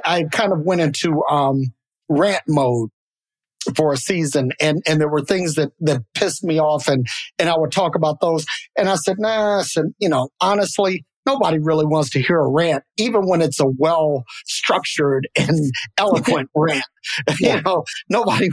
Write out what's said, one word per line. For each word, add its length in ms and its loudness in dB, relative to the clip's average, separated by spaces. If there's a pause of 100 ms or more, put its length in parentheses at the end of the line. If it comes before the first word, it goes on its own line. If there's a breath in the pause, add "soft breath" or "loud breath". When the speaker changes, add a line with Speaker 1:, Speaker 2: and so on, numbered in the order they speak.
Speaker 1:
I 260 0
kind 220 0
of 80 -2
went 200 0
into, 480 0
um, 440 0 (360)
rant 380 2
mode 420 0 (880)
for 160 2
a 40 -2
season, 640 0
and, 260 0
and 140 2
there 80 2
were 160 0
things 320 -2
that, 240 -2
that 220 0 (120)
pissed 300 -2
me 160 0
off, 300 0
and, 160 2 (340 loud breath)
and 100 2
I 80 2
would 140 0
talk 240 0
about 240 0
those. 260 0 (320 loud breath)
And 120 2
I 60 2
said, 240 -2
"Nah," 400 0
I 20 -2
said, 240 -2 (140)
"you 100 0
know, 200 0 (120)
honestly, 640 0 (200)
nobody 340 2
really 260 2
wants 260 2
to 100 0
hear 180 2
a 100 2
rant, 340 2 (140)
even 280 0
when 160 2
it's 200 0
a 40 4
well-structured 1700 0
and 420 0
<laughs> 180 -10
eloquent 560 0
rant." 360 0
<laughs> 500 -4
Speaker 2:
Yeah. 160 2
Speaker 1:
You 60 -2
know, 220 0 (260 loud breath)
nobody 440 0